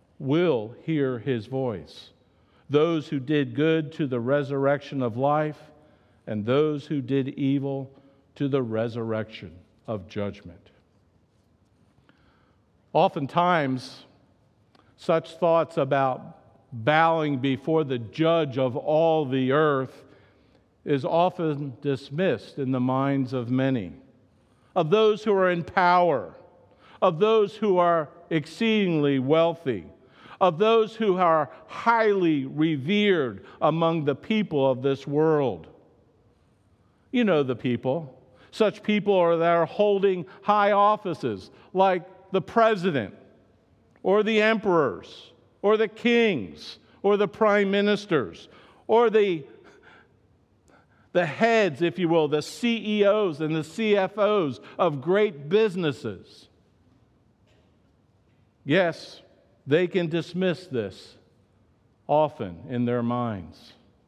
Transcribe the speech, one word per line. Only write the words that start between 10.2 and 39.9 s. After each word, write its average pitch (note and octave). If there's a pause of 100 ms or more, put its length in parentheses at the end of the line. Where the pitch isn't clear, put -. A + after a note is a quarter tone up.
Oftentimes, D#3 (880)
such E3
thoughts E3
about C3+ (340)
bowing D3+
before C#3
the C3
judge D#3
of C3
all D#3
the C3
earth C#3+ (800)
is C#3
often D#3+
dismissed C#3+
in C3
the C3
minds C3
of A#2+
many, B2+ (840)
of D#3+
those G#3+
who G#3+
are F#3+
in F3
power, F3 (680)
of F3+
those G#3+
who G3+
are E3+ (220)
exceedingly E3
wealthy, C#3 (540)
of F3+
those A3
who G3+
are D#3+ (160)
highly G3
revered D3+ (160)
among E3
the C#3
people D#3
of B2
this C3+
world. C#3+ (1400)
You B3
know E3
the B2+
people. C3 (380)
Such -
people G3+
are, E3+
that E3+
are E3
holding G3 (160)